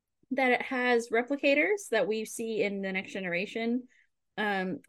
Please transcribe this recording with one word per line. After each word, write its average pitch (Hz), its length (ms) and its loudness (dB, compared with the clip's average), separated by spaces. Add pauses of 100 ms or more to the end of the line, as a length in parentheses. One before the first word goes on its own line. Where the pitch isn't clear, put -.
(320)
that 254 200 4
it - 100 2
has 247 460 2
replicators 285 840 2
that 214 160 2
we 220 180 -2
see 220 380 -4
in 202 200 -2
The 190 100 -4
Next 190 200 -4
Generation. 214 720 -2 (540)
Um, 190 400 -2 (100)